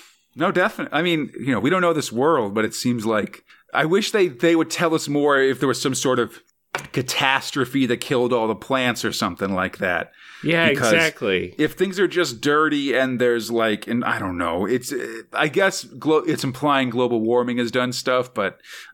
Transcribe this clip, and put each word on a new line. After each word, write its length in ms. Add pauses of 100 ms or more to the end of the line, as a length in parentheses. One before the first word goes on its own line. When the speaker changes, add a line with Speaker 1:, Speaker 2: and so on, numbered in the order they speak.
(360)
Speaker 1:
No, 160
definitely. 460
I 40
mean, 360
you 140
know, 80
we 100
don't 120
know 120
this 200
world, 420
but 80
it 100
seems 320
like, 380 (300)
I 120
wish 260
they, 180
they 260
would 160
tell 240
us 140
more 300
if 200
there 80
was 140
some 140
sort 220
of 220 (540)
catastrophe 920
that 120
killed 340
all 160
the 80
plants 480
or 80
something 420
like 260
that. 340 (280)
Speaker 2:
Yeah, 280
Speaker 1:
Because 240
Speaker 2:
exactly. 680
Speaker 1:
if 140
things 260
are 80
just 320
dirty 560
and 240
there's, 320
like, 360
and 180
I 140
don't 180
know, 280
it's, 280
uh, 300 (100)
I 160
guess 340
glo-, 420
it's 200
implying 440
global 300
warming 380
has 140
done 200
stuff, 420
but 280 (320)